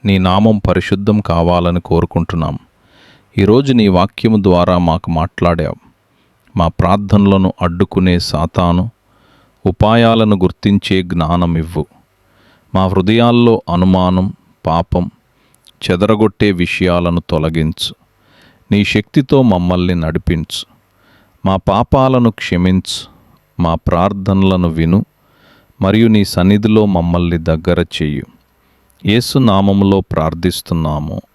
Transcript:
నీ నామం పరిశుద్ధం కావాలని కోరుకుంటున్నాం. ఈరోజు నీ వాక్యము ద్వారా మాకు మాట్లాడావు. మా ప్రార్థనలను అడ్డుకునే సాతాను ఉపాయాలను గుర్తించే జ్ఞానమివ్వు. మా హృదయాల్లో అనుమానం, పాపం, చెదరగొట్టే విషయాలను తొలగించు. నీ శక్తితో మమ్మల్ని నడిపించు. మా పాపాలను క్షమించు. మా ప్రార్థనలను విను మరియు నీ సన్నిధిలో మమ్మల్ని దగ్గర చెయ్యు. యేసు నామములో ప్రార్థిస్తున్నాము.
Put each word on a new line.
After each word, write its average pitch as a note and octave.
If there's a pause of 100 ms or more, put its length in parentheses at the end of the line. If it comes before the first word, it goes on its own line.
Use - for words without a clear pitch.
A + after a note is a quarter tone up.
నీ G2
నామం G2
పరిశుద్ధం G2
కావాలని F2
కోరుకుంటున్నాం. E2+ (800)
ఈరోజు A#2+
నీ A2
వాక్యము G2
ద్వారా F2+
మాకు E2+
మాట్లాడావు. E2 (840)
మా E2
ప్రార్థనలను G2
అడ్డుకునే F2+
సాతాను F2 (760)
ఉపాయాలను A2
గుర్తించే F#2+
జ్ఞానమివ్వు. E2+ (920)
మా F#2+
హృదయాల్లో A#2 (100)
అనుమానం, F#2 (320)
పాపం, E2+ (800)
చెదరగొట్టే G#2
విషయాలను F2
తొలగించు. D#2+ (760)
నీ G#2
శక్తితో C3
మమ్మల్ని F2+
నడిపించు. D#2+ (800)
మా F#2+
పాపాలను A#2+
క్షమించు. F#2 (520)
మా E2
ప్రార్థనలను F#2+
విను E2 (760)
మరియు G#2+
నీ G#2+
సన్నిధిలో G#2
మమ్మల్ని F2
దగ్గర E2
చెయ్యు. D2+ (800)
యేసు A#2+
నామములో G2
ప్రార్థిస్తున్నాము. E2 (140)